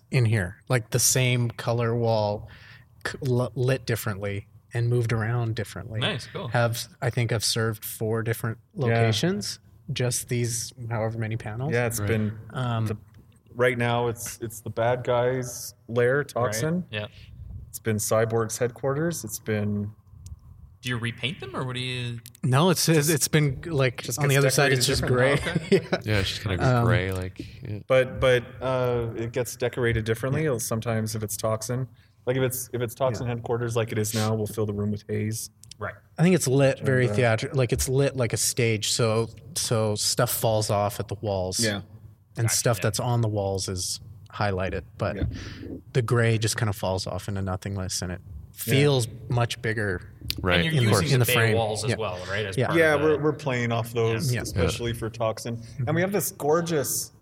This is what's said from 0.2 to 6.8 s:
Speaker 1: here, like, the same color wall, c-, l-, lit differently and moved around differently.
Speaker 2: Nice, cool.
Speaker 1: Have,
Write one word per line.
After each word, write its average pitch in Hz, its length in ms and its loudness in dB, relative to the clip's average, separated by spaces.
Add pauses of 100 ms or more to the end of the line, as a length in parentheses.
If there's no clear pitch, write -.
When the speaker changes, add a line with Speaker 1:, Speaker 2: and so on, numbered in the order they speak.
Speaker 1:
here, 104 440 0
like, 123 220 0
the 123 100 0
same 123 500 2
color 117 440 -2
wall, 110 540 0 (580)
c-, - 200 -8
l-, 123 280 0
lit 127 300 0
differently 101 600 -4 (260)
and 117 160 0
moved 120 240 2
around 113 440 0
differently. - 440 -8
Speaker 2:
Nice, 151 320 -2
cool. 180 160 -8
Speaker 1:
Have, 117 380 0 (160)